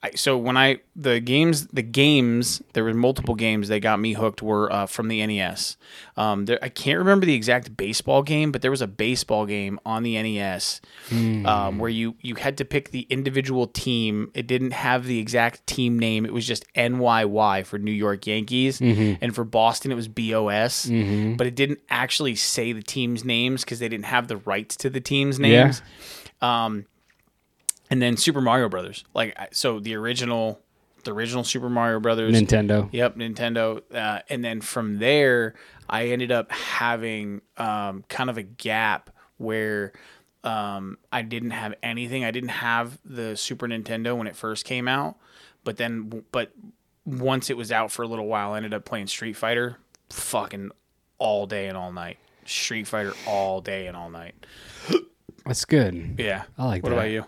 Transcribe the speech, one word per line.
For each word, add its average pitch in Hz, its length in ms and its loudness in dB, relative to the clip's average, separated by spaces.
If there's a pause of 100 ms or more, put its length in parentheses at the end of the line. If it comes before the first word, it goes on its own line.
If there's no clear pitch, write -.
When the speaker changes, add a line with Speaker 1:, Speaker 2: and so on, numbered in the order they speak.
Speaker 1:
I, 123 100 -6
so 135 260 2
when 123 180 2
I, 135 220 6 (160)
the 135 260 2
games, 147 480 4
the 127 140 -2
games, 120 800 4 (100)
there 110 120 0
were 113 100 2
multiple 123 400 2
games 107 340 0
that 107 120 2
got 107 180 4
me 110 160 0
hooked 107 280 -2
were, 107 300 2
uh, 101 140 0
from 110 220 -4
the 110 120 0
N 107 100 0
E 104 100 0
S. 92 360 -4 (400)
Um, 104 300 2
there, 117 160 2
I - 60 -6
can't 143 300 0
remember 190 280 6
the 156 80 6
exact 120 420 0
baseball 131 460 2
game, 151 300 2
but - 100 -4
there 131 80 2
was 135 100 0
a 120 60 0
baseball 107 580 0
game 101 400 -4
on 113 180 -2
the 117 140 -2
N 107 100 -2
E 107 140 -2
S, 101 400 -2 (280)
Speaker 2:
Hmm. 113 380 2
Speaker 1:
um, 101 320 2
where 113 120 0
you, 113 300 -2
you 120 160 -8
had 139 220 -2
to 139 60 -2
pick 139 260 -2
the 127 200 -6
individual 131 560 0
team. 113 680 -2
It 127 120 -6
didn't 127 260 0
have 127 340 0
the 123 120 0
exact 117 480 0
team 120 320 0
name. 110 260 2
It 107 80 -4
was 113 140 -2
just 117 180 -4 (100)
N 123 260 2
Y 117 240 6
Y 101 400 4
for 107 140 -8
New 104 140 -2
York 101 340 0
Yankees, 127 540 0
Speaker 2:
Mm-hmm. 107 420 4
Speaker 1:
and 117 120 -2
for 120 100 -2
Boston 113 480 2
it 123 40 -2
was 113 120 -6
B 110 260 -2
O 110 140 2
S. 107 380 2
Speaker 2:
Mm-hmm. 110 500 2
Speaker 1:
But 123 120 2
it 123 80 -6
didn't 139 240 0 (100)
actually 123 460 0
say 120 360 -2
the 110 100 -8
team's 120 420 -4
names 123 400 0
'cause 120 140 -8
they 117 100 -4
didn't 110 180 -6
have 123 220 0
the 113 100 -4
rights 101 380 -4
to - 140 -4
the 131 100 -4
team's 139 380 0
Speaker 2:
Yeah. 123 260 10
Speaker 1:
names. 135 180 2 (580)
Um, 113 460 0 (1040)
and 131 100 4
then 120 160 4
Super 143 240 2
Mario 127 300 4
Brothers, 92 340 -8 (100)
like, 113 240 -2
I, 98 140 -12
so 117 260 0
the 110 160 -6
original, 117 640 -2 (460)
the 117 80 -6
original 117 320 -4
Super 123 240 -4
Mario 117 320 2
Brothers. 113 340 2
Speaker 2:
Nintendo. 104 580 4
Speaker 1:
Yep, 120 240 0
Nintendo. 113 680 -2 (120)
Uh, 107 260 -2 (100)
and 127 120 -4
then 113 200 -4
from 107 360 -4
there, 123 560 4 (340)
I 117 200 -2
ended 123 240 0
up 117 180 0
having, 110 920 -4 (160)
um, 104 500 -4
kind 127 220 -4
of 113 80 -6
a 110 40 -8
gap 110 680 -2 (260)
where, 107 560 -2 (500)
um, 101 540 -6 (160)
I 123 100 -2
didn't 117 280 -8
have 110 320 -8
anything. 120 420 -6
I 113 60 -2
didn't 123 200 -6
have 120 540 -2
the 113 320 -8
Super 123 320 -6
Nintendo 113 480 -4
when 113 100 -6
it 90 80 -10
first 110 300 -8
came 123 240 -4
out, 143 280 -2 (460)
but 110 140 -6
then, 113 560 -6
but 117 200 -4 (520)
once 131 460 -2
it 127 60 -2
was 117 140 -8
out 110 220 0
for 120 100 -6
a 117 60 -6
little 110 180 -6
while, 104 280 -2
I - 20 -4
ended 107 180 -6
up 104 120 -6
playing 104 220 -6
Street 113 280 -6
Fighter 120 400 0 (340)
fucking 98 600 -6 (480)
all 104 280 0
day 98 220 -6
and 95 80 -8
all 90 160 -10
night. 87 240 -12 (300)
Street - 420 -6
Fighter 104 240 -4 (140)
all 98 340 0
day 95 260 -8
and 90 100 -12
all 85 140 -14
night. 85 240 -16 (1120)
Speaker 2:
That's 123 200 -4
good. 90 500 2
Speaker 1:
Yeah. 98 280 -4 (120)
Speaker 2:
I 127 80 -4
like 98 180 -2
Speaker 1:
What 123 80 -2
Speaker 2:
that. 120 60 2
Speaker 1:
about 110 140 0
you? 110 180 -4